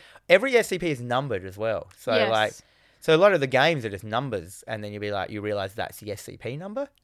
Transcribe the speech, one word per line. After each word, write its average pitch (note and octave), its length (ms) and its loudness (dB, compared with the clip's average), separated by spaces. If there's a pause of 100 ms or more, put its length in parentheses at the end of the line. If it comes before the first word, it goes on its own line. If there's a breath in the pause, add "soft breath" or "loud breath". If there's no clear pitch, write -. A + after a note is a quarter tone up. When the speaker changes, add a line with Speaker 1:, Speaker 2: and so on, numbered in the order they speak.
(280 loud breath)
Speaker 1:
Every A#3+ 280 6
S A3 120 4
C F#3 100 -2
P E3+ 120 -2
is B2+ 100 -4
numbered A#2+ 440 -4
as F#2+ 140 -14
well. G#2+ 400 -4
So, A#2 160 -2
Speaker 2:
Yes. G#2+ 160 4
Speaker 1:
like, G#2+ 220 2 (480 soft breath)
so D#3+ 140 4
a D#3 40 6
lot G3 160 8
of D#3+ 60 2
the C#3 60 2
games C3 380 2
are A2 60 -6
just G2 140 -10
numbers, G#2+ 640 -6
and A2 160 -8
then G#2 100 -10
you'll G#2 100 -10
be G#2 100 -6
like, G2 160 -4
you G#2 140 -8
realise G2+ 320 -4
that's - 240 -8
the G#2 140 -10
S - 100 -10
C - 160 -16
P A#2+ 180 -10
number. G#3 320 -10 (160)